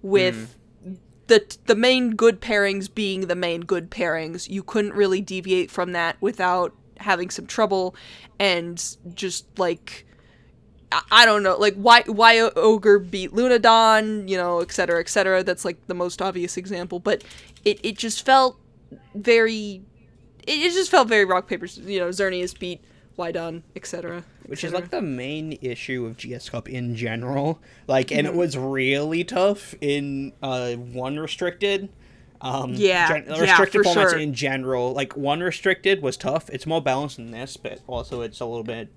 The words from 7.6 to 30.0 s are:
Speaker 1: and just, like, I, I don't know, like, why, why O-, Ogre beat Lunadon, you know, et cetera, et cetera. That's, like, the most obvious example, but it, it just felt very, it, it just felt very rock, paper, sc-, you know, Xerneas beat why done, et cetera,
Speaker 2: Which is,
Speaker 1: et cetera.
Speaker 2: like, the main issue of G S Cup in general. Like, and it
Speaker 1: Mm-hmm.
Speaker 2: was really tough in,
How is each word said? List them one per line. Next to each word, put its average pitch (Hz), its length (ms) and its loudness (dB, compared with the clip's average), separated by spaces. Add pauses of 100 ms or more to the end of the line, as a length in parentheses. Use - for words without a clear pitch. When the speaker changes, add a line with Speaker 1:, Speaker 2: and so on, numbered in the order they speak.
Speaker 1:
and 175 420 -2 (320)
just, 185 320 -8 (140)
like, - 460 -4 (840)
I, 156 100 0 (100)
I 233 140 10
don't 208 180 4
know, 190 140 2
like, 202 180 2
why, 233 280 8
why 226 360 6
O-, 226 160 2
Ogre 208 420 6
beat 185 360 -4
Lunadon, 220 960 4
you 190 80 0
know, 175 240 0
et 175 100 -6
cetera, 170 300 0
et 170 80 -8
cetera. 185 340 2
That's, 180 220 -4
like, 175 220 -8
the 185 60 -6
most 175 280 -6
obvious 185 340 -6
example, 180 440 -8
but 190 220 -2 (440)
it, 208 180 2
it 214 140 -4
just - 280 -6
felt 262 320 4 (560)
very, 214 680 2 (680)
it, 302 120 -2
it 339 140 2
just 370 160 0
felt 262 200 4
very 214 160 4
rock, 185 220 0
paper, 180 200 -8
sc-, - 160 -18
you 190 160 -6
know, 175 80 -4
Xerneas 185 500 -4
beat 180 240 -10 (380)
why 170 120 -6
done, 165 320 -8 (120)
et 180 100 -16
cetera, 175 380 -12 (240)
Speaker 2:
Which - 160 -10
is, - 20 -6
Speaker 1:
et - 60 -6
cetera. 180 100 -2
Speaker 2:
like, 175 100 -12
the 359 100 -4
main 151 600 -8
issue 127 440 -6
of 113 120 -10
G 123 160 -12
S - 160 -14
Cup 117 200 -10
in 123 260 -6
general. 123 640 -4 (280)
Like, 131 240 0
and 147 140 0
it 147 60 -4
Speaker 1:
Mm-hmm. 170 80 -2
Speaker 2:
was 160 180 -2
really 139 640 -2
tough 202 580 -2
in, 139 600 -4